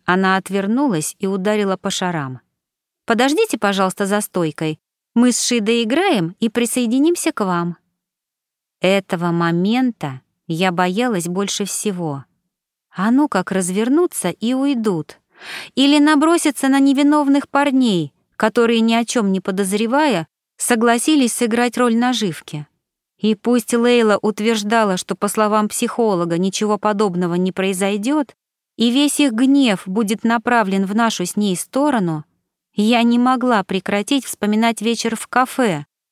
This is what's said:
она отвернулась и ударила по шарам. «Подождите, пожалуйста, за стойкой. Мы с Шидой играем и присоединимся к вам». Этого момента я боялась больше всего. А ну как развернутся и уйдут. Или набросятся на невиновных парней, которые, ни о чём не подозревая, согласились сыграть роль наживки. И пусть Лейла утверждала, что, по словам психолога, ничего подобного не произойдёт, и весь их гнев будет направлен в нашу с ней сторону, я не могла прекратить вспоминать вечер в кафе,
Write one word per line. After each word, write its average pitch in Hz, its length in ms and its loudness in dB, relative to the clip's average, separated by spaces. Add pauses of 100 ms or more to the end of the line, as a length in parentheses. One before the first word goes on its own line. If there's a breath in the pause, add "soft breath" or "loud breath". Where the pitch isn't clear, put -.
она 190 320 2
отвернулась 196 840 -2
и 196 80 -4
ударила 196 520 -2
по 196 120 -6
шарам. 151 500 -6 (680)
«Подождите, 269 520 0
пожалуйста, 196 460 0
за 202 160 0
стойкой. 160 580 -4 (360)
Мы 240 180 4
с - 100 -4
Шидой 233 400 0
играем 233 560 0
и 226 120 0
присоединимся 254 840 0
к - 100 -6
вам». 175 360 -2 (1040)
Этого 180 520 0
момента 170 880 -2 (260)
я 170 240 -2
боялась 185 560 -2
больше 196 380 -4
всего. 175 600 -6 (680)
А 185 160 -2
ну 285 180 2
как 185 220 -2
развернутся 196 800 0
и 233 240 -4
уйдут. 226 640 -2 (560 loud breath)
Или 277 240 4
набросятся 302 720 2
на 269 100 4
невиновных 277 680 2
парней, 254 640 0 (240)
которые, 233 440 2
ни 226 140 2
о 233 100 0
чём 208 280 0
не 190 80 0
подозревая, 208 880 0 (280)
согласились 240 760 2
сыграть 240 440 -2
роль 240 200 2
наживки. 214 720 -4 (520)
И 214 160 0
пусть 247 400 0
Лейла 233 480 2
утверждала, 208 720 0
что, - 200 -8
по 208 100 -2
словам 214 420 0
психолога, 185 680 -2
ничего 202 400 -2
подобного 190 560 0
не 185 160 0
произойдёт, 202 840 -2 (400)
и 233 140 2
весь 285 280 2
их 285 140 2
гнев 262 540 2
будет 202 360 -2
направлен 226 640 0
в 196 80 -6
нашу 220 320 0
с - 80 -10
ней 202 220 0
сторону, 208 680 -2 (500)
я 226 280 2
не 233 160 4
могла 247 460 2
прекратить 202 600 -2
вспоминать 220 580 -2
вечер 226 340 -2
в - 100 -12
кафе, 226 580 -2 (280)